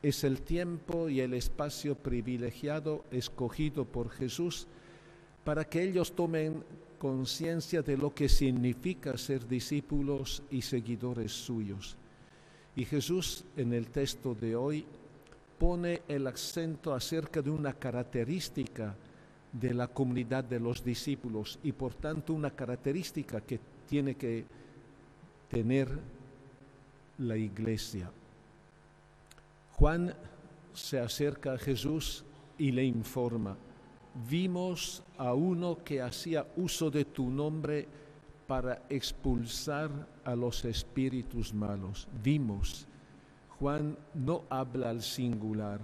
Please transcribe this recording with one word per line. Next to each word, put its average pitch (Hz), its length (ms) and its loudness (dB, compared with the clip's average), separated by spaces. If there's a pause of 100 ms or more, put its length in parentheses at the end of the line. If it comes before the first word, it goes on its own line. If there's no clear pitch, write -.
Es 143 220 2
el 135 180 2
tiempo 170 680 0
y 131 120 2
el 127 120 0
espacio 143 600 -2
privilegiado 123 1160 -2
escogido 127 720 0
por 117 240 -4
Jesús 156 580 -4 (760)
para 151 220 0
que 165 160 0
ellos 180 320 2
tomen 160 500 0 (360)
conciencia 151 840 0
de 139 160 2
lo 143 160 2
que 143 140 4
significa 127 920 6
ser 127 300 -2
discípulos 139 1040 0
y 131 100 0
seguidores 120 680 -2
suyos. 101 680 -4 (800)
Y 123 100 -2
Jesús, 160 600 0 (100)
en 120 180 2
el 117 140 0
texto 131 480 -2
de 113 200 0
hoy, 147 300 0 (720)
pone 175 500 4
el 139 200 0
acento 160 680 -2
acerca 151 480 -2
de 139 80 0
una 151 240 0
característica 120 1200 -2 (640)
de 120 140 2
la 123 140 2
comunidad 127 560 0
de 120 160 -2
los 120 240 -2
discípulos 120 800 -2
y, 143 80 0
por 123 220 -4
tanto, 156 400 -4
una 147 180 0
característica 135 880 -2
que 117 180 -4 (280)
tiene 139 280 2
que 117 300 -2 (1040)
tener 123 380 4 (1300)
la 117 180 0
iglesia. 107 720 -2 (1700)
Juan 170 360 8 (600)
se - 260 -2
acerca 139 540 0
a 127 40 -2
Jesús 139 680 0 (320)
y 143 140 4
le 127 120 4
informa: 117 720 0 (760)
"Vimos 180 720 0 (140)
a 123 160 2
uno 170 500 2
que 139 180 -2
hacía 147 440 -2 (120)
uso 165 340 2
de 143 140 4
tu 127 240 0
nombre 147 580 0 (600)
para 127 420 0
expulsar 139 1000 0 (360)
a 123 100 0
los 120 300 0
espíritus 120 880 0
malos". 101 560 -2 (120)
Vimos. 117 640 2 (720)
Juan 151 400 0 (160)
no 151 360 0
habla 127 400 -2
al 117 120 -2
singular 107 840 0